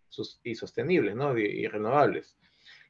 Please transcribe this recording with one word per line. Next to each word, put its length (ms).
sus-, 340
y 140
sostenibles, 580
¿no? 240
Y, 60
y 240
renovables, 680